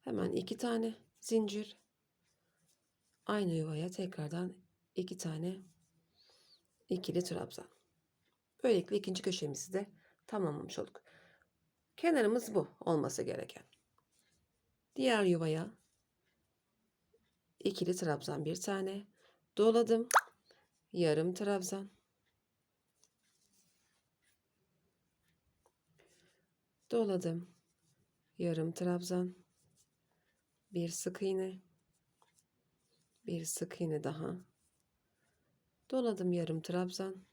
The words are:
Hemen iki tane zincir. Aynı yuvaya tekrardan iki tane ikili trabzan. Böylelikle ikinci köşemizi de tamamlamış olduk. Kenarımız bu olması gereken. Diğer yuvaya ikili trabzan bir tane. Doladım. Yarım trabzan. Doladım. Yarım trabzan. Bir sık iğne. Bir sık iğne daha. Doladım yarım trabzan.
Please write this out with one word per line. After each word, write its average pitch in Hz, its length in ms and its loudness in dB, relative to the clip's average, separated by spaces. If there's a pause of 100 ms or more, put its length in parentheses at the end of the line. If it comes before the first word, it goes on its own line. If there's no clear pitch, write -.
Hemen 185 280 0
iki 185 260 -4
tane 226 360 -2 (260)
zincir. 214 560 -2 (1500)
Aynı 202 260 2
yuvaya 160 380 -2
tekrardan 180 680 -6 (380)
iki 185 240 -4
tane 170 420 -4 (1300)
ikili 180 360 -2
trabzan. - 440 -8 (960)
Böylelikle 208 320 4
ikinci 190 260 -2
köşemizi 180 500 -4
de 196 140 -2 (400)
tamamlamış 170 520 -4
olduk. - 240 -10 (960)
Kenarımız 233 580 4
bu 165 140 2 (120)
olması 139 420 2
gereken. - 420 -4 (1300)
Diğer 240 280 4
yuvaya 165 460 2 (1900)
ikili 180 360 0
trabzan 151 480 -2
bir 170 160 -4
tane. 196 460 -4 (500)
Doladım. 226 520 6 (840)
Yarım 165 420 4
trabzan. 196 560 -2 (4000)
Doladım. 180 600 0 (880)
Yarım 165 340 0
trabzan. 180 720 -2 (1300)
Bir 170 140 0
sık 180 340 -6
iğne. 190 380 -2 (1700)
Bir 170 180 -4
sık - 360 -6
iğne 151 240 0
daha. 156 320 -4 (1500)
Doladım 208 420 2
yarım 165 300 0
trabzan. 190 680 -4